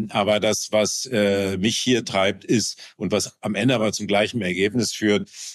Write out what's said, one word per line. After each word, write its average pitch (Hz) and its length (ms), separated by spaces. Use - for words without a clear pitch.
aber 104 320
das, 104 320
was, 107 340
äh, 98 520
mich 110 180
hier 120 280
treibt, 98 400
ist - 520
und 98 160
was - 280
am 107 140
Ende 120 220
aber 107 160
zum 104 160
gleichen 101 340
Ergebnis 98 500
führt, 104 380